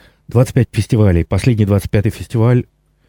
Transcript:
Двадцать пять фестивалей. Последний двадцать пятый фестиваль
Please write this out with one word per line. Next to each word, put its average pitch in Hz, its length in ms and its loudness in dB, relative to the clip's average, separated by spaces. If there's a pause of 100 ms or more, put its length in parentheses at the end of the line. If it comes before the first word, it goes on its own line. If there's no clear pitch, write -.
(280)
Двадцать 120 240 0
пять 123 180 0
фестивалей. 104 540 0
Последний 107 400 0
двадцать 98 260 -2
пятый 104 200 -2
фестиваль 120 560 -2 (420)